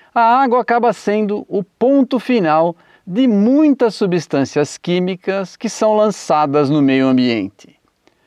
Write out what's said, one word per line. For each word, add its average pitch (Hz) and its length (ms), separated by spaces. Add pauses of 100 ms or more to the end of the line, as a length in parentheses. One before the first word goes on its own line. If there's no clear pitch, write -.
(140)
a 240 80
água 247 380
acaba 233 320
sendo 208 560
o 196 160
ponto 262 560
final 170 560 (280)
de 214 220
muitas 240 720
substâncias 147 800
químicas 180 800
que - 120
são 214 280
lançadas 151 720
no 147 100
meio 135 280
ambiente. 120 720 (460)